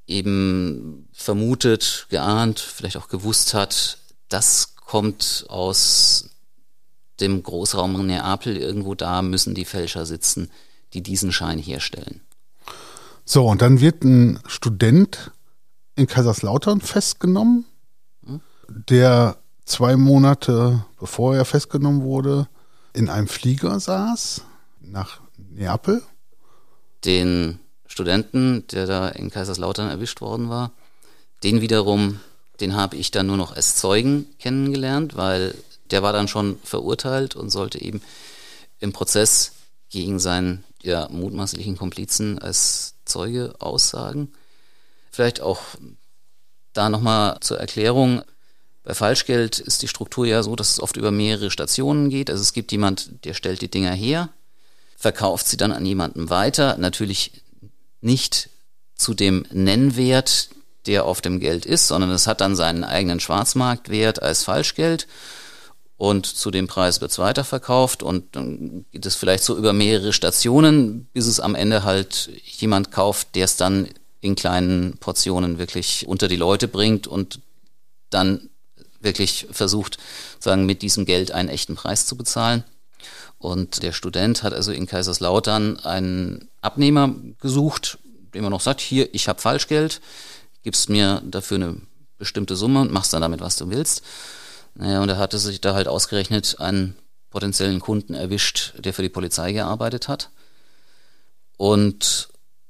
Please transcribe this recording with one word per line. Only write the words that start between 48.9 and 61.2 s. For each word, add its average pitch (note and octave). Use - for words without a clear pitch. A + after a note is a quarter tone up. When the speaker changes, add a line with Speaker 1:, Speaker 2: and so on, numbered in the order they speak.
Speaker 1:
Falschgeld A#2
ist -
die A#2+
Struktur -
ja A2
so, G#2+
dass G#2+
es -
oft -
über G#2+
mehrere G#2
Stationen C#3+
geht. C3+
Also F#2+
es -
gibt -
jemand, G2+
der D2+
stellt -
die F#2+
Dinger F#2
her, C#3+
verkauft G#2
sie -
dann G2+
an F2
jemanden E2+
weiter. B2+
Natürlich F#2+
nicht -
zu -
dem F#2+
Nennwert, B2+
der G2+
auf -